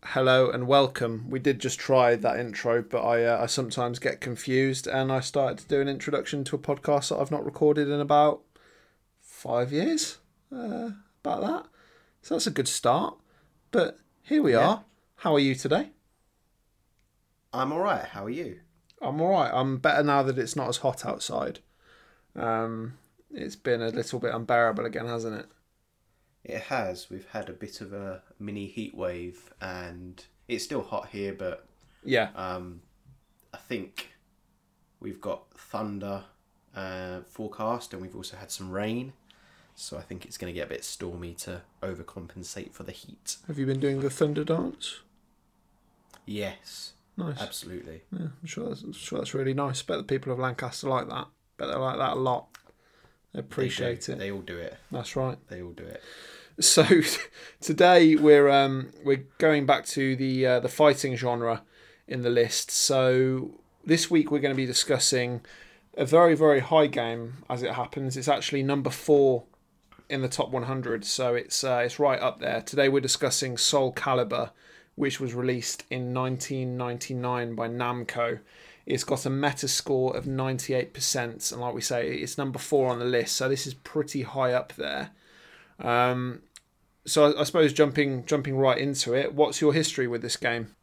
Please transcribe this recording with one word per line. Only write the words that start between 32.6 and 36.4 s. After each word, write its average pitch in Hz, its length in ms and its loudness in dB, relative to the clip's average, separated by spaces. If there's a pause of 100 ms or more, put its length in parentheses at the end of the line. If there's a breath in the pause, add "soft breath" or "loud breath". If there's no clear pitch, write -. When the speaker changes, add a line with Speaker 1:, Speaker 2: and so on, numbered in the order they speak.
Speaker 2:
I - 40 -18
think - 560 -12 (880)
we've 101 200 -12
got - 380 -10
thunder, 101 680 -8 (460)